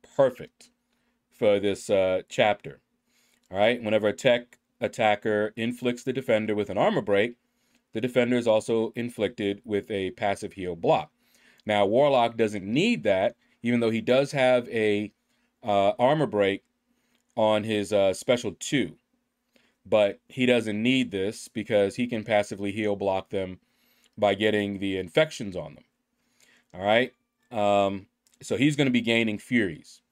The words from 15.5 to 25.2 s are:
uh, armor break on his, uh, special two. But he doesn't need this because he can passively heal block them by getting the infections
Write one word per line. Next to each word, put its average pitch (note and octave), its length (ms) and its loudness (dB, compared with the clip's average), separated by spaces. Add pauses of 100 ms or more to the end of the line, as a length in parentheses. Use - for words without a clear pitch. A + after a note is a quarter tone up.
uh, G2+ 360 2
armor C#3 280 2
break G2 360 0 (720)
on G#2+ 280 2
his, G#2 280 -2
uh, G2 220 4
special B2 460 -2
two. G2+ 380 -4 (880)
But G2+ 340 2 (100)
he B2+ 160 -2
doesn't A2 360 2
need B2 300 0
this G2 360 -4
because G2+ 480 -2
he B2 120 -4
can A2+ 160 -6
passively G2+ 480 -2
heal G#2 240 -2
block F#2+ 340 -4
them F#2 300 -6 (580)
by G#2 180 2
getting G2+ 440 0
the G2 180 -4
infections G2+ 580 -4